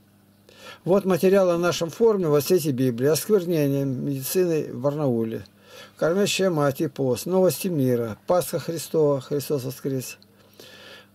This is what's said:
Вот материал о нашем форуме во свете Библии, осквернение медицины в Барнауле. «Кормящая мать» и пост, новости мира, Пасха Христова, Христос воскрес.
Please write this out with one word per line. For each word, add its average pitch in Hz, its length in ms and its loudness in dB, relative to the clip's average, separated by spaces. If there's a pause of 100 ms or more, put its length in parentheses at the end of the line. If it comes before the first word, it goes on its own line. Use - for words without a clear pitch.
(840)
Вот 190 200 2
материал 185 460 4
о 170 80 0
нашем 170 320 -2
форуме 202 380 2
во 147 120 4
свете 156 300 2
Библии, 127 380 0
осквернение 156 760 0
медицины 143 880 -2
в 123 60 -10
Барнауле. 120 680 -2 (520)
«Кормящая 190 520 0
мать» 143 320 0
и 160 60 0
пост, 131 400 -2
новости 185 400 2
мира, 123 580 0
Пасха 175 320 0
Христова, 151 640 0
Христос 143 440 -4
воскрес. 135 520 -8 (960)